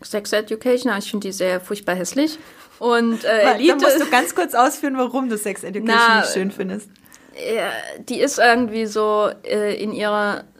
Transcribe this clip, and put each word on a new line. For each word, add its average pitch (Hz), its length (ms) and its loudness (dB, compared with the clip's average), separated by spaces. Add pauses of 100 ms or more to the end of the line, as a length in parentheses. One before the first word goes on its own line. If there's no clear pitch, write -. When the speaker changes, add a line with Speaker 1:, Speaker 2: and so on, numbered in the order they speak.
Speaker 1:
Sex 208 300 -6
Education, 240 580 0
aber 202 80 -2
ich 202 120 -8
find 208 140 -6
die 190 80 -8
Serie 180 280 -2
furchtbar 190 360 -6
hässlich. 277 420 -2 (400)
Und, 233 460 0
äh, - 40 0
Speaker 2:
Wa-, 220 160 4
da 254 100 6
Speaker 1:
Elite 254 220 4
Speaker 2:
musst 285 240 4
du - 100 0
ganz 349 240 2
kurz 349 200 -2
ausführen, 269 440 2
warum 254 320 -2
du 214 80 -4
Sex 196 260 -6
Education 214 340 0 (100)
Speaker 1:
Na, 220 120 6
Speaker 2:
nicht - 140 -2
schön 190 160 0
findest. 196 380 -8 (460)
Speaker 1:
ja, 196 340 -4 (400)
die 240 120 -4
ist - 180 0
irgendwie 226 480 2
so, 214 420 0 (160)
äh, 208 380 -2
in 214 100 -6
ihrer 208 520 -2 (160)